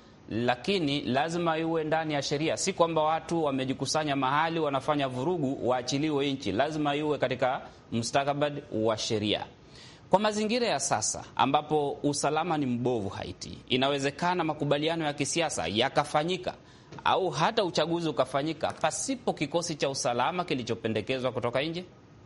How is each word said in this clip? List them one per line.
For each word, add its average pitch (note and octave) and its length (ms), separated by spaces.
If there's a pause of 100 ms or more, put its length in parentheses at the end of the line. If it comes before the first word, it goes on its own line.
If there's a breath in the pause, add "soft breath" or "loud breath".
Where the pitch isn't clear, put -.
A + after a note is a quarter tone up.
(300 loud breath)
lakini C#3 680
lazima D#3+ 580
iwe D#3+ 260
ndani D#3 300
ya C#3 80
sheria. C#3+ 340
Si F#3+ 160
kwamba E3 300
watu D#3+ 420
wamejikusanya C#3 720
mahali D3+ 440
wanafanya C#3+ 480
vurugu C3+ 600
waachiliwe C#3 640
nchi, G#2 200
lazima D3 440
iwe D3+ 220
katika B2+ 420 (320 loud breath)
mustakabali C#3+ 680 (100)
wa A2 260
sheria. G#2 480 (640 loud breath)
Kwa F#3 100
mazingira G#3+ 460
ya D3+ 140
sasa - 440 (120)
ambapo D3 680
usalama D3+ 560
ni C#3+ 80
mbovu A#2+ 420
Haiti, - 500 (100)
inawezekana C#3+ 760
makubaliano D3+ 600
ya D3 80
kisiasa C#3+ 540
yakafanyika D3 880 (500 loud breath)
au D#3+ 260
hata G3 340
uchaguzi E3 440
ukafanyika C#3+ 640
pasipo - 600
kikosi E3 420
cha C#3+ 160
usalama C#3 540
kilichopendekezwa A#2+ 880
kutoka A#2+ 300
nje? E3 220 (420)